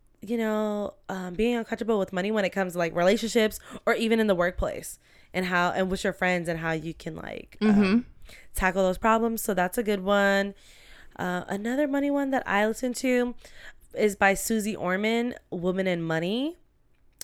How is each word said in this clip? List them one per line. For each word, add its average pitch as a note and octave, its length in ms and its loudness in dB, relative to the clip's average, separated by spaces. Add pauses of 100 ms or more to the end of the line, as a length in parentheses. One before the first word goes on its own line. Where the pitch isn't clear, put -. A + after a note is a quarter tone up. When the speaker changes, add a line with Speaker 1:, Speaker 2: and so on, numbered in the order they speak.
(200)
Speaker 1:
you A3 180 -6
know, G#3+ 580 -2 (140)
um, F#3 260 -8
being A#3 220 2
uncomfortable A3+ 420 -2
with F#3+ 120 0
money F#3+ 200 0
when G#3+ 120 2
it F3+ 60 0
comes F#3 240 -2
to, F3 60 -4
like, E3 160 -2
relationships G#3+ 640 2 (260)
or A3+ 80 4
even A3+ 260 2
in A3 60 2
the G3+ 80 4
workplace F3 640 -2 (340)
and F#3 140 -4
how, F3+ 280 2
and F#3 180 0
with F#3+ 120 -2
your F#3+ 100 0
friends F3+ 360 0
and E3 120 -2
how E3 100 -2
you D#3+ 240 -4
can, D#3+ 200 -10
like, - 460 -12
um, G#3+ 140 4
Speaker 2:
Mm-hmm. G3+ 240 6 (560)
Speaker 1:
tackle F#3+ 260 2
those F#3 160 2
problems. A3+ 460 2
So G#3 100 -2
that's F3+ 240 0
a A#3+ 60 0
good G3+ 200 0
one. G3+ 520 2 (640)
Uh, F3+ 280 -4
another A#3+ 400 -2
money C#4 220 0
one C#4 220 0
that C4 160 0
I G3+ 180 2
listen A#3 300 -2
to B3 400 0 (580)
is G3+ 220 0
by G3 180 4
Susie G#3 420 -2
Orman, A3 600 0 (160)
Woman F#3 340 -2
and F3 180 0
Money. F#3+ 540 -2 (680)